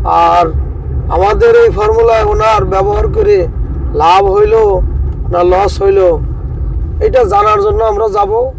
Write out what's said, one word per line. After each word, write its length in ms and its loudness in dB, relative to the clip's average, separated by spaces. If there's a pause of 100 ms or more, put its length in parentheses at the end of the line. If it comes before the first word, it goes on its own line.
আর 420 2 (680)
আমাদের 440 2
এই 140 6
ফর্মুলা 560 0
ওনার 400 0
ব্যবহার 420 0
করে 400 0 (460)
লাভ 320 2
হইল 300 2 (760)
না 140 0
লস 380 0
হইল, 360 2 (840)
এটা 220 2
জানার 380 0
জন্য 220 0
আমরা 260 0
যাব। 500 -2